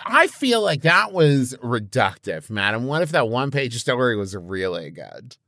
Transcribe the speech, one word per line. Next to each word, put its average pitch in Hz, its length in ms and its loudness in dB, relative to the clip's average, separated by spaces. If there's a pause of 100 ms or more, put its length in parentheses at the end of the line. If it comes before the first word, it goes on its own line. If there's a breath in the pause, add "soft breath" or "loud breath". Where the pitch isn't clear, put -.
I 294 220 4
feel 233 340 0
like 160 200 0
that 185 320 2
was 143 480 4
reductive, 104 880 -2
madam. 107 360 0
What 151 180 -2
if 156 80 -4
that 135 180 2
one-page 131 500 -2
story 123 360 0
was 98 200 -4
really 90 560 -4
good? 57 460 -18 (100)